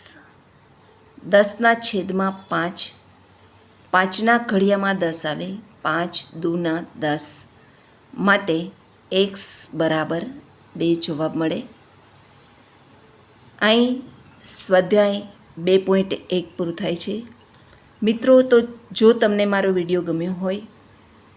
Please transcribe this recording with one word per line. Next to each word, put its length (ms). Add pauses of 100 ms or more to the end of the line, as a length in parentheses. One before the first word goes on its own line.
(1300)
દસના 440
છેદમાં 600 (160)
પાંચ, 280 (1120)
પાંચના 460
ઘડિયામાં 640
દસ 260
આવે, 240 (320)
પાંચ 320 (280)
દુના 420 (160)
દસ, 260 (880)
માટે 440 (540)
એક્સ 320 (300)
બરાબર 500 (520)
બે 200
જવાબ 400
મળે. 240 (2000)
અહીં 400 (420)
સ્વાધ્યાય 800 (360)
બે 200
પોઇન્ટ 360 (160)
એક 160 (120)
પૂરું 180
થાય 200
છે. 200 (840)
મિત્રો, 400
તો 160 (340)
જો 220
તમને 320
મારો 260
વીડિયો 300
ગમ્યો 320
હોય 280 (760)